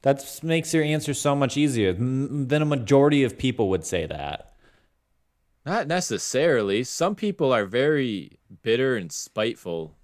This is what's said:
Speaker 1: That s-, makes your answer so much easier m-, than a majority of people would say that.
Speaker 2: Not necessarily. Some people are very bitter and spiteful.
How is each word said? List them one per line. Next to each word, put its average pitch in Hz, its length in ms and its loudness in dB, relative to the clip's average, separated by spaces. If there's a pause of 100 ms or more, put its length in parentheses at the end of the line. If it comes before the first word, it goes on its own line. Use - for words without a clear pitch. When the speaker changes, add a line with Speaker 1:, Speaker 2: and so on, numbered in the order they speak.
Speaker 1:
That 139 140 2
s-, - 260 -16
makes 165 320 0
your 156 80 4
answer 151 320 -2
so 143 200 0
much 139 220 0
easier 123 320 2
m-, 131 600 -2
than 151 120 2
a 151 40 2
majority 139 580 4
of 120 120 0
people 120 340 0
would 92 140 0
say 85 220 -4
that. 73 480 -10 (1120)
Speaker 2:
Not 175 220 -4
necessarily. 127 960 0
Some 190 320 -2
people 196 360 -2
are 110 140 2
very 120 760 -2 (220)
bitter 123 340 2
and 87 160 -8
spiteful. 87 920 -6